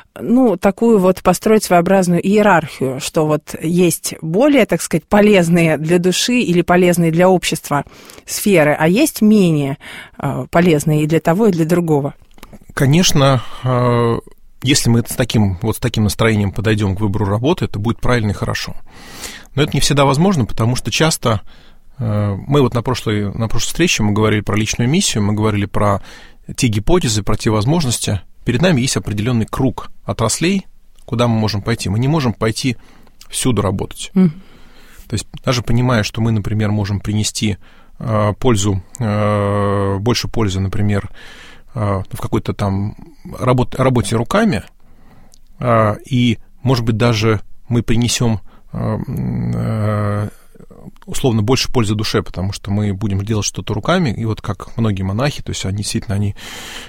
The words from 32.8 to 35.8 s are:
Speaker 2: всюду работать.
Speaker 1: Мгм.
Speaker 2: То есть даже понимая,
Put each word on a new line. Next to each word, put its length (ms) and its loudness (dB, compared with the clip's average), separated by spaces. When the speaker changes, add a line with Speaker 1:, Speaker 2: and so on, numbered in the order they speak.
Speaker 2:
всюду 360 0
работать. 500 -6
Speaker 1:
Мгм. 200 4
Speaker 2:
То 60 -12
есть 140 -6
даже 200 -2
понимая, 400 2